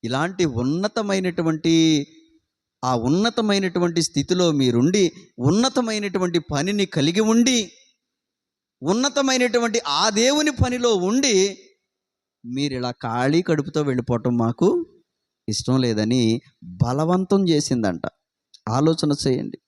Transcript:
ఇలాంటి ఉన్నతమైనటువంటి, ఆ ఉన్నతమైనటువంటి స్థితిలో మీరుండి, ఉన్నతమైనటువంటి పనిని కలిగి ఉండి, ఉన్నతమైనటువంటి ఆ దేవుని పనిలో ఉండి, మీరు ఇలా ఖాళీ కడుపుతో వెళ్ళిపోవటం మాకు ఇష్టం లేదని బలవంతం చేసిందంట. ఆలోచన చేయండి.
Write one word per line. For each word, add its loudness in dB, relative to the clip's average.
ఇలాంటి -2
ఉన్నతమైనటువంటి, 0
ఆ 0
ఉన్నతమైనటువంటి 0
స్థితిలో 0
మీరుండి, 2
ఉన్నతమైనటువంటి 0
పనిని -2
కలిగి 0
ఉండి, 2
ఉన్నతమైనటువంటి 0
ఆ 0
దేవుని 2
పనిలో 0
ఉండి, 0
మీరు -4
ఇలా -4
ఖాళీ 0
కడుపుతో -2
వెళ్ళిపోవటం -2
మాకు 0
ఇష్టం 0
లేదని 0
బలవంతం 0
చేసిందంట. 0
ఆలోచన 0
చేయండి. -4